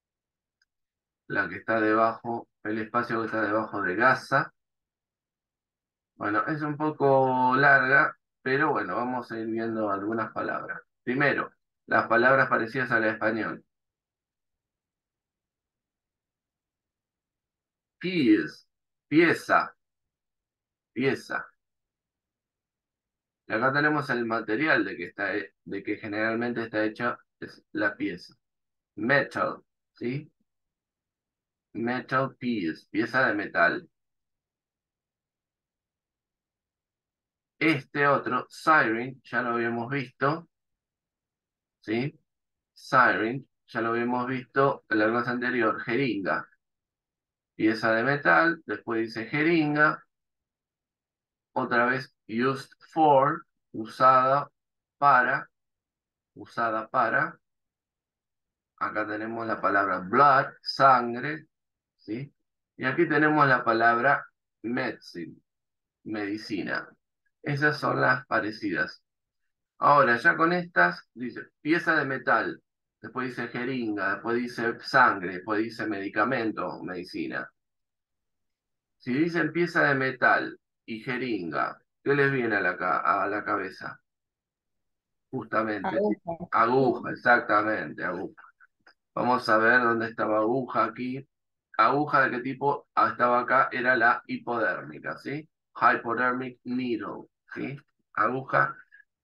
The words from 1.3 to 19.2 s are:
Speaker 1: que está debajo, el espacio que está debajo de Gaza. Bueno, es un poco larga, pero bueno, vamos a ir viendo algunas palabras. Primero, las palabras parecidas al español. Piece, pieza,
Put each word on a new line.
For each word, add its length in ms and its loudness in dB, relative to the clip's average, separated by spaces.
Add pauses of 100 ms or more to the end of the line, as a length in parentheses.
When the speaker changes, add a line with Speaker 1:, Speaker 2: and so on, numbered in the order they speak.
Speaker 1:
que 80 -12
está 240 -2
debajo, 680 0 (160)
el 160 -4
espacio 400 -4
que 60 -4
está 160 -4
debajo 400 -2
de 160 -2
Gaza. 560 0 (1600)
Bueno, 320 -2
es 140 -4
un 160 -6
poco 800 2
larga, 600 4 (240)
pero 300 0
bueno, 240 -4
vamos 340 -4
a 80 -8
ir 100 -6
viendo 420 -2
algunas 420 -4
palabras. 480 -6 (240)
Primero, 480 0 (360)
las 200 2
palabras 400 4
parecidas 440 -2
al 120 0
español. 640 -2 (4000)
Piece, 680 0 (420)
pieza, 680 2 (1160)